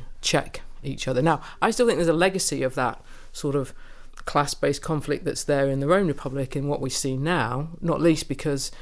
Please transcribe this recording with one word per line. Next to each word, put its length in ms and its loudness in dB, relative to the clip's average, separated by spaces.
check 420 0
each 240 -6
other. 160 2
Now, 180 4
I 80 6
still 160 4
think 120 4
there's 100 4
a 40 6
legacy 520 2
of 100 0
that 260 0
sort 220 -2
of 180 0
class-based 560 0
conflict 420 -2
that's 200 -4
there 240 2
in 120 0
the 60 0
Roman 220 4
Republic 460 -4
in 140 -2
what 120 0
we 100 -2
see 260 -2
now, 520 0
not 200 0
least 280 4
because 420 -2